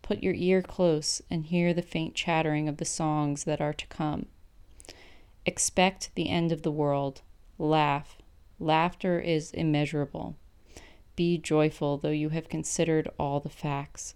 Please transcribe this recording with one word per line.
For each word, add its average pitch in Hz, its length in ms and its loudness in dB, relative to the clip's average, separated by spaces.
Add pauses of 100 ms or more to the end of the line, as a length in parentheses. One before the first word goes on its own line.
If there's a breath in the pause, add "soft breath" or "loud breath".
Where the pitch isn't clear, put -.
Put - 200 -4
your 185 120 2
ear 180 260 4
close 170 680 0
and 160 160 -2
hear 175 260 2
the 170 80 2
faint 160 340 -4
chattering 156 540 0
of 147 80 -4
the 165 80 -6
songs 151 600 0
that 151 180 0
are 151 100 0
to - 140 -8
come. - 400 -4 (1200 loud breath)
Expect - 680 0
the 165 140 -2
end 170 240 2
of 156 100 -4
the 165 80 0
world. 139 520 0 (360)
Laugh. 151 600 2 (400)
Laughter 170 600 2
is 160 340 -2
immeasurable. 151 840 -2 (800 loud breath)
Be 175 220 2
joyful, 151 580 2
though 151 140 -2
you 151 200 0
have 160 180 -4
considered 156 600 0 (100)
all 143 220 0
the 151 80 -10
facts. - 680 -8